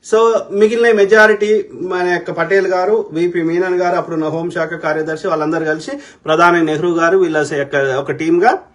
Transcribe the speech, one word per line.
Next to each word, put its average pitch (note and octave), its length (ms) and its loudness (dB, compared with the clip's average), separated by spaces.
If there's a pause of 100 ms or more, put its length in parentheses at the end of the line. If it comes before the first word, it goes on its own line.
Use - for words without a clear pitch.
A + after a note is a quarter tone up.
(100)
So A3 80 4 (420)
మిగిలిన A#3 360 2
మెజారిటీ G#3+ 540 4 (420)
మన F3+ 140 -2
యొక్క F3 240 -4
పటేల్ E3+ 360 0
గారు, F#3 300 0 (160)
విపి E3+ 300 -2
మీనన్ F3+ 400 0
గారు, F3 140 0
అప్పుడున్న D#3+ 380 -4
హోంశాఖ E3+ 400 -4 (100)
కార్యదర్శి, D#3 440 -4
వాళ్ళందరూ D#3 360 -2
కలిసి D#3+ 280 -4 (340)
ప్రధాని E3+ 420 2
నెహ్రూ D#3 300 -2
గారు E3+ 200 2
వీళ్ళ D#3+ 240 0
స-, D3 200 -4
యొక్క C#3+ 140 -4 (260)
ఒక C#3+ 180 -6
టీమ్ E3 240 2
గా B3 80 2 (220)